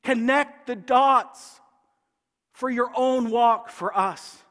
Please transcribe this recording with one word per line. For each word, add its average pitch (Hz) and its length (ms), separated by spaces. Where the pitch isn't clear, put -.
Connect 262 640
the 247 80
dots 254 840
for 254 180
your 247 240
own 254 360
walk 233 400
for 196 280
us. 190 540